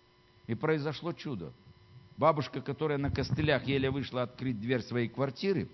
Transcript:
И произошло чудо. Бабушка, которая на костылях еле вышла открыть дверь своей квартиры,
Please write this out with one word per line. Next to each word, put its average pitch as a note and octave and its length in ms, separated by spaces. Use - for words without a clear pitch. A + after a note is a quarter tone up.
И A#2 80
произошло D#3 600
чудо. F2+ 380
Бабушка, D3 400
которая D3 380
на C#3+ 100
костылях C#3+ 560
еле C3+ 240
вышла B2+ 320
открыть A#2+ 400
дверь A#2+ 220
своей A#2 240
квартиры, C3+ 680